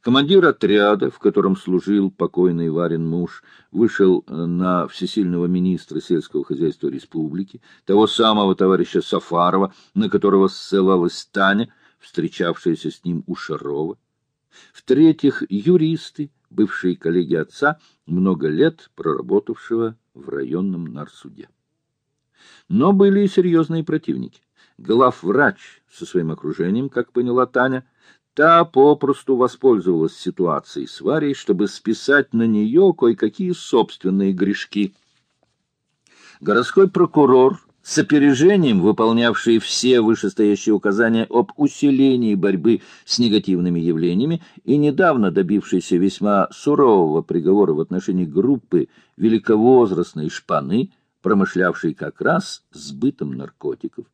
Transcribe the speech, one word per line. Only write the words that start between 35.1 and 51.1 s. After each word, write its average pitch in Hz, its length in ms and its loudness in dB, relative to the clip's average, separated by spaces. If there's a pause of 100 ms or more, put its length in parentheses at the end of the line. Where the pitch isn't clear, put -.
Городской 123 480 2
прокурор, 139 760 4 (200)
с - 140 -2
опережением 143 840 4
выполнявший 113 800 2
все 123 420 2
вышестоящие 107 720 0
указания 110 560 0
об 113 260 -2
усилении 135 800 0
борьбы 98 480 0 (240)
с - 140 -6
негативными 95 600 0
явлениями 87 600 -2 (220)
и 135 140 0
недавно 147 520 2
добившийся 92 680 0
весьма 98 540 0
сурового 104 720 2
приговора 87 520 0
в 76 60 -2
отношении 90 460 -4
группы 95 600 -2 (300)
великовозрастной 110 1120 2
шпаны, 82 640 -4 (280)